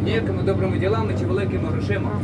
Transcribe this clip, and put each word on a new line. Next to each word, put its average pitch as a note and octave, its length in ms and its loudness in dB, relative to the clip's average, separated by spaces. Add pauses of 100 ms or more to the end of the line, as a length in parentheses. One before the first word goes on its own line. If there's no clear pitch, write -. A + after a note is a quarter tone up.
ніякими G3+ 380 0
добрими F#3+ 360 2
ділами G#3 420 2
чи - 60 -2
великими F#3 460 0
грошима. - 380 0 (140)